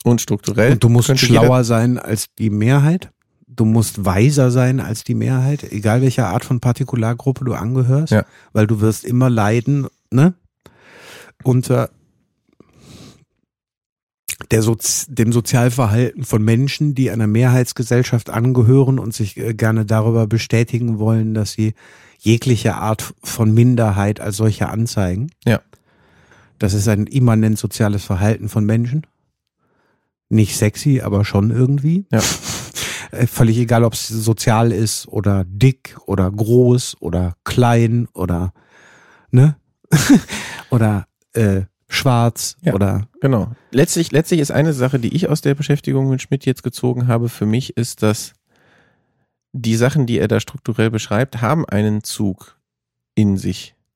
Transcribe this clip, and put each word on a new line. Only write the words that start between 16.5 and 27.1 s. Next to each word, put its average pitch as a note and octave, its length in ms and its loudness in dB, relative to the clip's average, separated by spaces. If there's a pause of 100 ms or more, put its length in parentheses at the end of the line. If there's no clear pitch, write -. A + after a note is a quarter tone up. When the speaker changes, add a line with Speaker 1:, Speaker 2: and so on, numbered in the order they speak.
Speaker 2:
die B2+ 160 0
einer A2 160 -2
Mehrheitsgesellschaft B2 1040 0
angehören B2+ 680 4
und G#2+ 160 -6
sich, G#2 220 -6
äh, A2 180 -6
gerne A2 300 0
darüber A2 420 0
bestätigen A2+ 720 -2
wollen, A2 360 0
dass G#2+ 180 -4
sie G#2+ 220 -2 (440)
jegliche A2+ 580 0
Art - 460 -6
von A2 300 0
Minderheit A2 680 2
als G2+ 160 -8
solche G#2+ 320 -2
anzeigen. G#2+ 640 -4 (140)
Speaker 1:
Ja. A#2 160 2 (1000)
Speaker 2:
Das G2+ 160 -2
ist G#2 140 0
ein G#2 180 0
immanent A2 520 2